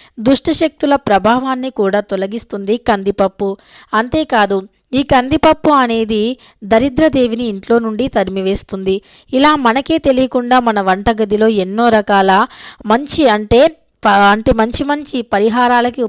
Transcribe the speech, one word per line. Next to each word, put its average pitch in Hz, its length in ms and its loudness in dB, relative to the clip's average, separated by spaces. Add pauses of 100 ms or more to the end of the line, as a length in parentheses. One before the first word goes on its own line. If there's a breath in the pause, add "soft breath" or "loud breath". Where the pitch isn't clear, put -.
(280 loud breath)
దుష్టశక్తుల 294 680 0 (140)
ప్రభావాన్ని 254 640 0 (100)
కూడా 196 200 0 (120)
తొలగిస్తుంది 202 640 -6 (120)
కందిపప్పు. 202 640 -2 (500 loud breath)
అంతేకాదు, 233 580 -2 (420)
ఈ 285 120 2
కందిపప్పు 302 600 2 (120)
అనేది 226 400 -2 (500 soft breath)
దరిద్రదేవిని 247 800 0
ఇంట్లో 196 320 -2
నుండి 220 300 -4
తరిమివేస్తుంది. 190 800 -4 (420 soft breath)
ఇలా 294 140 4 (160)
మనకే 285 400 0
తెలియకుండా 254 520 2 (100)
మన 208 200 0
వంటగదిలో 214 600 0 (160)
ఎన్నో 220 220 -2 (100)
రకాల 196 340 2 (640 loud breath)
మంచి, 294 300 0 (120)
అంటే 214 260 2 (440)
ప-, 202 120 4 (160)
అంటే 220 180 0 (120)
మంచి 240 280 -2
మంచి 294 260 -6 (180)
పరిహారాలకి 240 720 0